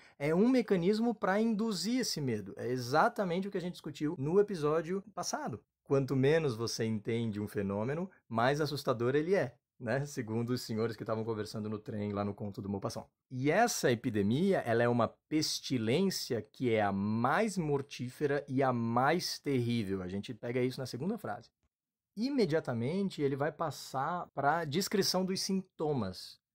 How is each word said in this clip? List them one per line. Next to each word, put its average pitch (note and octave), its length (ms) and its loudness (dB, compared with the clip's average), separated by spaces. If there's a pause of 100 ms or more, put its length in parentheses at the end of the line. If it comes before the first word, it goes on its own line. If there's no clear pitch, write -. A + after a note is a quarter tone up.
(200)
é D3+ 160 2
um G#3 120 6
mecanismo A3 680 4
pra G3+ 260 2
induzir A3+ 600 0
esse E3+ 200 -2
medo. G#2+ 340 -2
É A2 120 -6
exatamente E3 800 0
o G3+ 40 -6
que G3+ 60 -6
a E3 40 -2
gente F3 120 -6
discutiu D3+ 460 -4
no D#3+ 200 4
episódio E3+ 600 0 (140)
passado. A3+ 440 -6 (240)
Quanto C#3 320 2
menos C#3 400 4
você A2+ 300 -2
entende A2+ 540 -2
um G#2 80 -2
fenômeno, A2 600 -2 (220)
mais B2+ 320 2
assustador C3 540 0
ele D#3+ 180 2
é, E3 220 0 (240)
né? B2+ 260 -2
Segundo A#2 440 -4
os B2 120 -2
senhores A2+ 340 -2
que - 80 -12
estavam A2 200 -2
conversando G#2+ 460 -6
no G#2+ 100 -6
trem G#2 320 -6
lá G2+ 140 -2
no G2+ 80 -4
conto G#2 280 -8
do G2 80 -6
Maupassant. G2+ 360 -4 (240)
E C3+ 220 0
essa G3+ 400 2
epidemia, B2 680 2
ela A#2 240 2
é A#2+ 60 4
uma A#2+ 180 4 (220)
pestilência C#3+ 1120 0
que A#2+ 320 -2
é G#2+ 80 4
a G2+ 100 2
mais A#2+ 680 0
mortífera C#3+ 880 -2
e C3+ 160 2
a C3 100 4
mais B2 680 0
terrível. A#2 600 0
A F2+ 60 -6
gente G2+ 260 -6
pega A#2+ 280 -4
isso B2+ 180 -2
na C3 60 -6
segunda E3 320 -6
frase. - 320 -10 (640)
Imediatamente, F3 1080 0
ele C#3 140 2
vai C#3+ 160 0
passar D#3+ 840 -4
pra D3+ 320 2
descrição F#3 580 2
dos F#3 180 -2
sintomas. D3+ 1000 -2 (160)